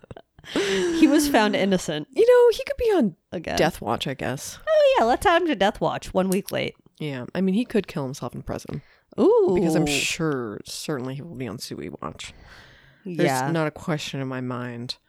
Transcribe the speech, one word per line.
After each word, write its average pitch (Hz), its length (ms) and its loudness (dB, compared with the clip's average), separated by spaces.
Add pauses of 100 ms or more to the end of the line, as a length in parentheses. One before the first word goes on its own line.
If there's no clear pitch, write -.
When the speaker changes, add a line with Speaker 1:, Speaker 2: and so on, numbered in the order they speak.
(540)
Speaker 1:
He 359 520 2
was 294 220 4
found 240 280 4
innocent. 180 560 0
Speaker 2:
You 415 140 4
know, 480 300 8
he 508 80 -8
could 554 120 -8
be 466 160 2
on 240 240 2 (140)
Speaker 1:
Again. 156 260 -6
Speaker 2:
death 165 240 0
watch, 107 260 -4
I 139 80 -6
guess. - 440 -8 (100)
Speaker 1:
Oh, 605 300 6
yeah. 320 60 4
Let's 233 200 2
add 359 180 6
him 349 60 0
to 302 60 0
death 196 260 0
watch 139 320 -4
one 185 180 0
week 190 200 -2
late. - 240 -4 (240)
Speaker 2:
Yeah. 135 360 -8
I 175 60 -2
mean, 190 140 2
he 240 100 0
could 214 220 -2
kill - 180 -8
himself 127 300 -10
in 135 80 -12
prison. - 400 -8 (360)
Speaker 1:
Ooh. 370 360 6
Speaker 2:
Because 170 220 2
I'm 151 100 2
sure, 139 760 -2
certainly 131 500 -8
he 143 80 -10
will 170 140 -14
be 127 120 -8
on - 100 -10
Suey - 300 -10
watch. - 460 -12 (720)
There's 175 140 -8 (100)
Speaker 1:
Yeah. 131 220 0
Speaker 2:
not 160 160 0
a 151 40 -2
question - 500 -6
in 135 80 -6
my 131 120 -6
mind 123 560 -8 (120)